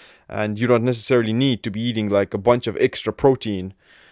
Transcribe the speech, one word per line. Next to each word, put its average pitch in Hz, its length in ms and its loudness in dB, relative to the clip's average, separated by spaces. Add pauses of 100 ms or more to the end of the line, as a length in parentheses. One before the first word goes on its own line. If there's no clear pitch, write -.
(300)
and 107 300 -4
you 123 60 0
don't 117 200 2
necessarily 120 480 0
need 123 280 0
to 117 80 -6
be 107 120 -6
eating, 110 260 -2
like, 101 260 0
a 110 40 -4
bunch 120 300 2
of 107 120 -6
extra - 320 0
protein. 101 600 0 (380)